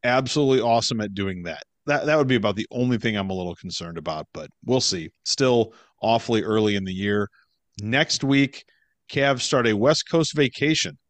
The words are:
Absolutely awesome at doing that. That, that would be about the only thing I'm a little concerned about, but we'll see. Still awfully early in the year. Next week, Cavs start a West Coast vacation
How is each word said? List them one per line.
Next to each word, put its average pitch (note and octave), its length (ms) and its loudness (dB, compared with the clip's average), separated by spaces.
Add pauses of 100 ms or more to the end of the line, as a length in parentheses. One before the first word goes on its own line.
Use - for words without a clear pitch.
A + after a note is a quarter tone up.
Absolutely C3 580 2
awesome A#2 400 0
at G2+ 140 -6
doing F#2+ 300 -4
that. D#2 180 -10 (240)
That, C#3+ 180 0
that D3+ 140 2
would C#3 80 2
be B2+ 80 2
about G#2 220 2
the G#2+ 120 -4
only B2 300 0
thing A2+ 160 -2
I'm F#2+ 160 -2
a F#2 40 -4
little F2+ 200 -6
concerned E2+ 420 -10
about, D#2 340 -8
but D#2 200 -12 (120)
we'll B2+ 180 0
see. E2+ 280 -4 (160)
Still A#2+ 480 2 (260)
awfully A2+ 440 0
early G#2+ 320 2
in G2 80 -2
the F#2+ 100 -6
year. G2+ 340 -2 (540)
Next B2+ 420 -2
week, C#3 420 0 (460)
Cavs C#3 300 0
start B2+ 240 0
a A2+ 100 4
West B2+ 360 2
Coast E3 240 0
vacation D3 640 0 (100)